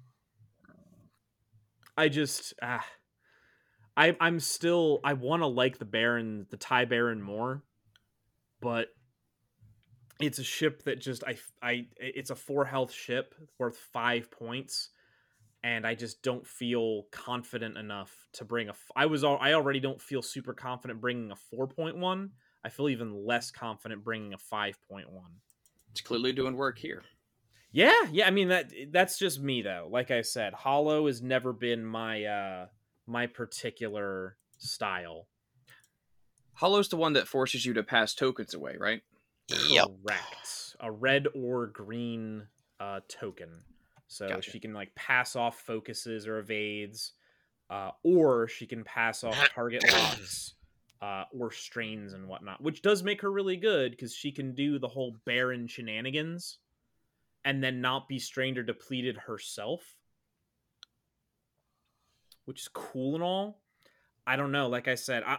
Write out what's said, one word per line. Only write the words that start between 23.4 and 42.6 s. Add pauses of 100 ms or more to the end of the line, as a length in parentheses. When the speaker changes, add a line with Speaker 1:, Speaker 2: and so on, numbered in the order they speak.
Speaker 1:
confident
bringing
a
five (100)
point
one. (600)
Speaker 2:
It's
clearly
doing
work
here. (720)
Speaker 1:
Yeah, (160)
yeah,
I
mean,
that, (180)
that's
just
me,
though.
Like
I
said,
Hollow
has
never
been
my,
uh, (400)
my
particular (220)
style. (1300)
Speaker 2:
Hollow's
the
one
that
forces
you
to
pass
tokens
away,
right? (460)
Speaker 3:
Yep. (200)
Speaker 1:
Correct.
A
red
or
green, (340)